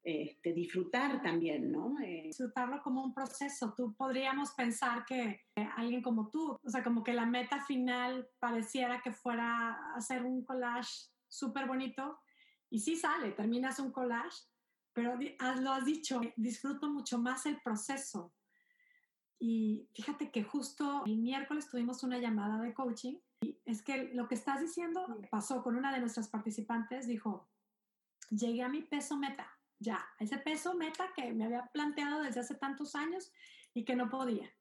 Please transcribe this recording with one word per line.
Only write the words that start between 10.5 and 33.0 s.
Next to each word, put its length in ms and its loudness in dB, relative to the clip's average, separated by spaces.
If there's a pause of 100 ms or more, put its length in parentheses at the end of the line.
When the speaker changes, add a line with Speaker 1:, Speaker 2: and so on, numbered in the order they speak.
Speaker 2:
súper 380 -2
bonito, 520 -2 (520)
y 80 0
sí 180 2
sale, 360 2
terminas 460 2
un 140 -2
collage, 460 -2 (560)
pero 240 0
di-, 200 -4
has, 220 2
lo 120 2
has 120 2
dicho, 360 2 (160)
disfruto 520 0
mucho 300 0
más 260 2
el 160 0
proceso. 720 -4 (1040)
Y 540 4
fíjate 380 -4
que 140 0
justo 600 0
el 140 2
miércoles 500 0
tuvimos 340 0
una 160 0
llamada 440 2
de 100 -2
coaching, 460 -2 (240)
y 240 -2
es 160 -2
que 320 -2
lo 140 0
que 60 2
estás 280 0
diciendo 440 0
Speaker 1:
Sí. 240 -8
Speaker 2:
pasó 320 0
con 140 2
una 160 2
de 80 0
nuestras 280 0
participantes, 760 -2
dijo, 440 -2 (800)
"Llegué 320 2
a 60 0
mi 120 0
peso 380 -2
meta." 280 -4 (340)
Ya, 240 0 (160)
ese 180 0
peso 360 0
meta 420 0
que 160 -2
me 140 2
había 260 -2
planteado 500 0
desde 180 0
hace 140 -4
tantos 400 -4
años 380 -2 (420)